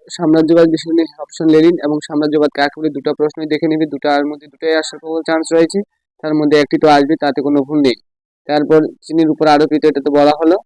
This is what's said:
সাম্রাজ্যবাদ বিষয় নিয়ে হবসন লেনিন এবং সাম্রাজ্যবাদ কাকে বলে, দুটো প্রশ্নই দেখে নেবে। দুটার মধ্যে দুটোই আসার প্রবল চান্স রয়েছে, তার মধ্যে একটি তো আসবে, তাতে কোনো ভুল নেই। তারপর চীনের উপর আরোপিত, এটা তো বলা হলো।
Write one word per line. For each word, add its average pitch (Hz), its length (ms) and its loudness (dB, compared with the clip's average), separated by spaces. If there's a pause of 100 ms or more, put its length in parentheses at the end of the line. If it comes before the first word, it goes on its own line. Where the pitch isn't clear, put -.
(180)
সাম্রাজ্যবাদ 160 480 4
বিষয় 160 280 -2
নিয়ে 165 260 -2
হবসন 160 300 -6
লেনিন 160 340 4
এবং 151 140 -4 (100)
সাম্রাজ্যবাদ 151 480 -2
কাকে 143 240 -4
বলে, 160 100 -4
দুটো 139 240 -6
প্রশ্নই 151 320 -4
দেখে 151 220 -4
নেবে। 156 180 -2
দুটার 143 400 -2
মধ্যে 147 220 -10
দুটোই 160 260 -4
আসার 156 260 -4
প্রবল 160 220 -8
চান্স 160 320 -4
রয়েছে, 165 260 2 (440)
তার 156 100 -4
মধ্যে 151 260 2
একটি 143 180 0
তো 156 100 2
আসবে, 143 320 4
তাতে 143 220 -2
কোনো 143 200 0
ভুল 147 180 -4
নেই। 131 180 2 (480)
তারপর 151 340 2 (220)
চীনের 160 280 0
উপর 156 180 0
আরোপিত, 151 380 2
এটা 147 200 0
তো 147 60 -2
বলা 143 280 4
হলো। 165 260 2